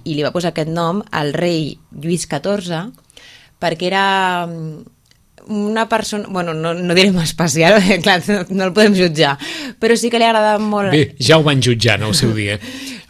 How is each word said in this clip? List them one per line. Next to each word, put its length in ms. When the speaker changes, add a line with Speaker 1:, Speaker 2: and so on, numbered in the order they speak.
Speaker 1:
i 100
li 80
va 100
posar 180
aquest 180
nom 320
el 200
rei 460
Lluís 340
catorze, 640
perquè 280
era, 600
mm, 360
una 420
persona, 400
bueno, 260
no, 200
no 200
direm 260
especial, 540
<laughs> 60
perquè, 220
clar, 260
no, 220
no 140
el 100
podem 200
jutjar, 440
però 160
sí 140
que 80
li 60
agradava 340
molt. 340
Speaker 2:
Bé, 260
ja 200
ho 40
van 200
jutjar 360
en 100
el 60
seu 200
dia, 300
Speaker 1:
<laughs> 40